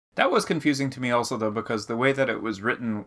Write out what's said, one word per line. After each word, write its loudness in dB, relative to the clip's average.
That 4
was 4
confusing 0
to -10
me -2
also, 2
though, 0
because -4
the -4
way 4
that 0
it -4
was -4
written -2